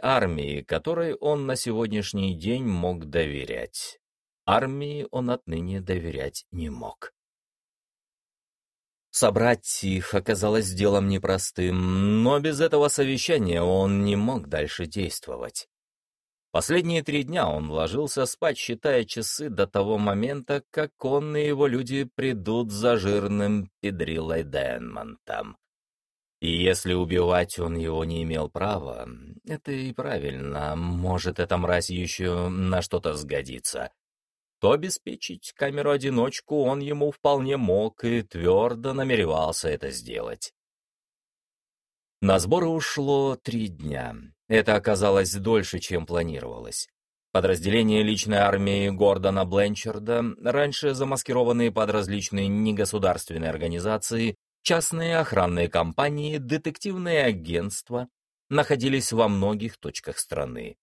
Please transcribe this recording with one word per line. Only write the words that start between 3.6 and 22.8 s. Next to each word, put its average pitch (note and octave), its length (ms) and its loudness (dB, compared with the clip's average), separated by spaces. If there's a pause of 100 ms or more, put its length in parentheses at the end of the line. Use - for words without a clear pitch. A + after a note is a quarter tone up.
Армии C#3 680 -2
он B2+ 180 -2
отныне F2+ 500 -6
доверять E2 680 -6
не E2+ 180 -8
мог. - 440 -14 (2000)
Собрать A2 760 2
их F#2+ 300 0
оказалось G#2 580 2
делом G2 360 4
непростым, F#2 1160 2
но C#3+ 160 4
без D3 200 0
этого D3+ 280 4
совещания C3 760 2
он G2 420 4
не G2+ 120 2
мог G#2+ 320 -2
дальше D2+ 380 -4
действовать. C#2+ 840 -8 (840)
Последние E3 540 2
три D3 180 0
дня C#3 260 0
он D2+ 220 -2
ложился A#2 560 -2
спать, D3+ 320 -2
считая A#2+ 460 0
часы C#3 440 -6
до G2 200 0
того G2+ 280 0
момента, A#2+ 760 0
как D3+ 320 -4
он C#3+ 320 0
и D3+ 100 0
его C#3+ 220 2
люди C3 340 -2 (140)
придут A2+ 560 0
за A#2 240 2